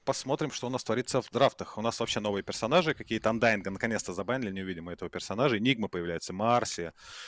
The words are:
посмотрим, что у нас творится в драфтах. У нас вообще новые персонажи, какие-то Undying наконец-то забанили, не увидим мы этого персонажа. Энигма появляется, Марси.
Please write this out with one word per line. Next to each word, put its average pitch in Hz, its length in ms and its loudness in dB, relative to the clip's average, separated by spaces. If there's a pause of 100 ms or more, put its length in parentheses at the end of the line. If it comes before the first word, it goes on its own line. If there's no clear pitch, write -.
посмотрим, 135 460 0
что - 160 -6
у - 20 -4
нас 127 140 -4
творится 123 380 2
в - 100 -14
драфтах. 120 460 2
У 107 40 -4
нас 113 180 0
вообще 113 220 -2
новые 101 220 0
персонажи, 156 500 2
какие-то - 380 0
Undying 110 380 2
наконец-то 101 440 -2
забанили, 101 380 -2
не 95 100 -6
увидим 90 240 -6
мы 87 80 -8
этого 85 160 -6
персонажа. 110 480 0
Энигма 110 320 2
появляется, 85 420 -4
Марси. 104 600 2 (340)